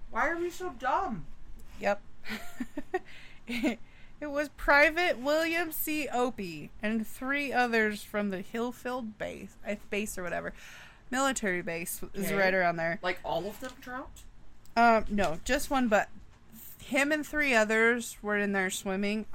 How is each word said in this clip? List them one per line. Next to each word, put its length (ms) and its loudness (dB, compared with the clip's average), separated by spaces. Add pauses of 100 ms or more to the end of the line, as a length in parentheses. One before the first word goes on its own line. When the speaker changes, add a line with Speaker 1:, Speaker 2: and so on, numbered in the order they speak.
(100)
Speaker 1:
why 180 2
are 80 0
we 140 -2
so 280 -6
dumb? 480 0 (540)
Speaker 2:
Yep. 200 2 (260)
<laughs> 760 -4 (460)
It, 320 0 (400)
it 100 -8
was 200 0
Private 680 6
William 540 2
C. 360 -2
Opie 600 -2 (100)
and 240 0
three 480 -2
others 520 4
from 260 0
the 100 -4
Hillfield 760 -6
base, 380 -8 (120)
uh, 60 -2 (160)
base 260 -2
or 60 -6
whatever, 300 -4 (580)
military 500 2
base 400 -6 (140)
is 120 -2
Speaker 1:
Okay. 100 2
Speaker 2:
right 180 6
around 220 4
there. 260 -2
Speaker 1:
Like, 220 0
all 240 -2
of 100 -10
them 220 -8
drowned? 260 -10 (680)
Speaker 2:
Um, 340 8
no, 340 2
just 260 0
one, 180 4
but 200 4 (760)
him 260 2
and 160 0
three 260 2
others 680 4
were 160 0
in 140 2
there 180 2
swimming 640 -2